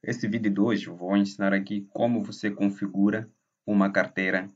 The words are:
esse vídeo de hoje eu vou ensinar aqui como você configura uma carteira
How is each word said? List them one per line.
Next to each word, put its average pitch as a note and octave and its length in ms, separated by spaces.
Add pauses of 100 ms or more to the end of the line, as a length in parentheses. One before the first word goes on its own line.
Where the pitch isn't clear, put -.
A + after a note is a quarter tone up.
esse A2+ 260
vídeo G#2 240
de F#2+ 100
hoje G#2 260
eu F2 80
vou F2+ 220
ensinar G2 360
aqui G2+ 360
como A#2 340
você G#2 260
configura G2+ 800 (360)
uma G2 260
carteira F#2+ 640